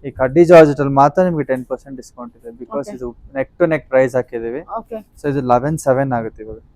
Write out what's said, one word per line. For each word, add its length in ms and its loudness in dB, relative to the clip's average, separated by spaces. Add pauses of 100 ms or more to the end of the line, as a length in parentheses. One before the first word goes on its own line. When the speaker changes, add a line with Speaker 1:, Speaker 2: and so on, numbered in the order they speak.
Speaker 1:
ಈ 40 -10
ಕಡ್ಡಿ 340 2
ಜಾರ್ಜೆಟ್ 360 8
ಅಲ್ಲಿ 140 0
ಮಾತ್ರ 280 2
ನಿಮ್ಗೆ 220 -2
ಟೆನ್ 200 -4
ಪರ್ಸೆಂಟ್ 320 -12
ಡಿಸ್ಕೌಂಟ್ 400 -18
ಇದೆ. 120 -20
Because 300 -12
Speaker 2:
ಓಕೆ. 180 -12
Speaker 1:
ಇದು 200 -12 (160)
neck 160 -6 (120)
to 60 2
neck 280 -6
price 220 2
ಹಾಕಿದೀವಿ. 440 -6 (180)
Speaker 2:
ಓಕೆ. 280 -14 (160)
Speaker 1:
So 80 -4
ಇದು 100 -4
ಲೆವೆನ್ 380 0
ಸೆವೆನ್ 340 -2
ಆಗುತ್ತೆ 300 -8
ಇವಾಗ. 140 -16 (200)